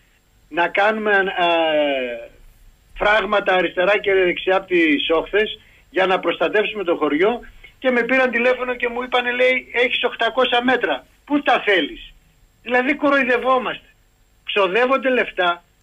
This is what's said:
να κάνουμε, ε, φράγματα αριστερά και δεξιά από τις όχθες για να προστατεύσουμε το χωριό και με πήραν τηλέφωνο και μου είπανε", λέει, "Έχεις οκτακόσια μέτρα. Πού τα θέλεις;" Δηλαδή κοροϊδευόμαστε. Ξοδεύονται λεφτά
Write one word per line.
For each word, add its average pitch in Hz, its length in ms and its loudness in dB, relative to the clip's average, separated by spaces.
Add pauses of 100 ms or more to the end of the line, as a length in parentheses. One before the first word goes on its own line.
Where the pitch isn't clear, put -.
(480)
να 170 200 -2
κάνουμε, 214 420 0
ε, 156 1160 0 (680)
φράγματα 202 600 0
αριστερά 185 440 0
και 196 140 -2
δεξιά 185 440 2
από 185 100 -2
τις 160 440 2
όχθες 165 500 0 (300)
για 185 160 0
να 185 140 0
προστατεύσουμε 185 640 -2
το 170 120 0
χωριό 156 440 0 (420)
και 262 80 2
με 240 120 0
πήραν 254 280 2
τηλέφωνο 247 440 0
και 247 140 -4
μου 240 140 -6
είπανε", 247 300 -2
λέει, 254 400 0
"Έχεις 247 320 0
οκτακόσια 240 600 0
μέτρα. 196 420 -2 (180)
Πού 285 180 -2
τα 247 240 2
θέλεις;" 175 460 -2 (500)
Δηλαδή 247 320 -2
κοροϊδευόμαστε. 254 920 0 (560)
Ξοδεύονται 247 680 0
λεφτά 185 540 -2 (180)